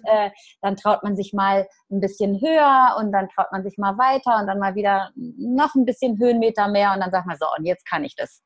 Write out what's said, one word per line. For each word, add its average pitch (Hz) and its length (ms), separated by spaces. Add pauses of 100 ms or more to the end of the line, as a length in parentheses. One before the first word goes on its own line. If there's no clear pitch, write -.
äh, 214 260 (300)
dann 196 160
traut 208 280
man 208 120
sich 196 160
mal 196 340 (240)
ein 196 100
bisschen 196 400
höher 277 580
und 214 140
dann 190 180
traut - 220
man 190 100
sich 196 160
mal 196 180
weiter 262 440
und 202 80
dann 196 100
mal 196 160
wieder 196 400
noch 240 600
ein 254 100
bisschen 240 320
Höhenmeter 226 500
mehr 202 240
und 196 80
dann 180 120
sagt 180 140
man 165 120
so, 160 80 (100)
"Und 156 80
jetzt 175 240
kann 156 160
ich 139 120
das. - 300